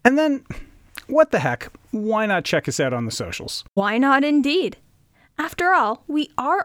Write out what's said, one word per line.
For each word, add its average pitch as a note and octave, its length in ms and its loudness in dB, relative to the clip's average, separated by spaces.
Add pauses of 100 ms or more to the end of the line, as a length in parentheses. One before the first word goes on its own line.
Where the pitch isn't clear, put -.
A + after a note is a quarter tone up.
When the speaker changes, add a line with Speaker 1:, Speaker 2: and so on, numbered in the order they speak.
Speaker 1:
And C4+ 140 6
then, D4 260 0 (640)
what D4+ 240 4
the G#3 80 2
heck, B2 320 -4 (180)
why G#3+ 380 -2
not F#3 180 0
check - 220 0
us C#3+ 120 -4
out C3 140 0
on A#2+ 120 -2
the A2 60 -4
socials? - 520 -8 (100)
Speaker 2:
Why G3+ 240 0
not C4+ 260 4
indeed? D4 540 0 (640)
After F4 340 0
all, A#3+ 320 0
we D4+ 320 -2
are E4+ 280 0